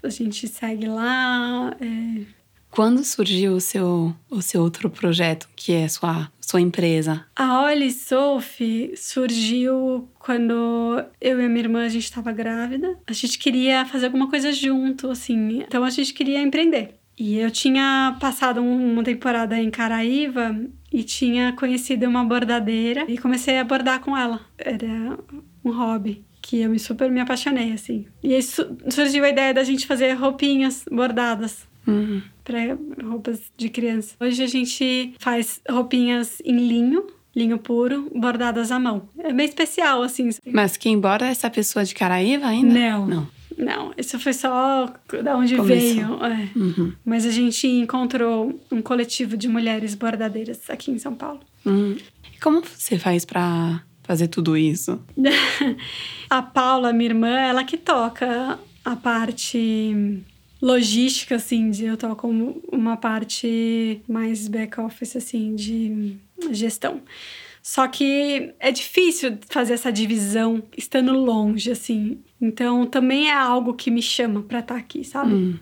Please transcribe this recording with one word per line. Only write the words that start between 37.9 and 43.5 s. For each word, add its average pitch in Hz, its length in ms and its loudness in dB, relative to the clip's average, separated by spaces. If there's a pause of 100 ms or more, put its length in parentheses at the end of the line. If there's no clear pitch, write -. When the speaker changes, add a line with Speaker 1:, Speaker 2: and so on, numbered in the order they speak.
Speaker 1:
bordadas 233 580 0
à 254 60 0
mão. 226 300 -2 (100)
É 320 140 -4
bem 277 140 4
especial, 302 560 2
assim. 247 280 0 (160)
Speaker 2:
Mas 220 300 4
quem 220 220 2
borda 202 280 2
é 262 40 0
essa 247 200 -2
pessoa 214 340 0
de 190 100 -6
Caraíva 202 520 2
ainda? 233 260 6
Speaker 1:
Não. 220 340 4
Speaker 2:
Não. 165 340 -2 (200)